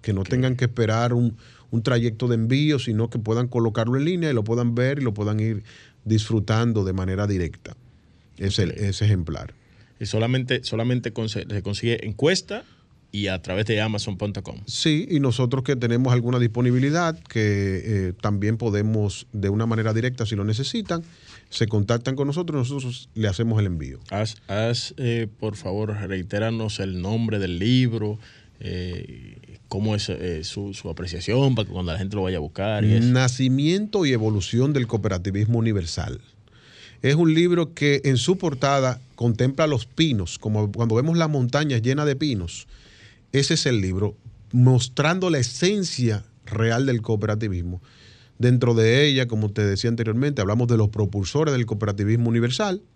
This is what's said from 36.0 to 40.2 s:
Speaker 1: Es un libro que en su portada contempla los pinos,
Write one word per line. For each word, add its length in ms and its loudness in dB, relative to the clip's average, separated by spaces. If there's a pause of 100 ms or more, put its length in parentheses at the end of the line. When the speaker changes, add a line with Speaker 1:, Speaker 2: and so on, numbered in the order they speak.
Speaker 1:
Es 140 4
un 180 6
libro 400 2
que 300 2
en 140 4
su 200 2
portada 600 2 (160)
contempla 500 2
los 200 0
pinos, 520 0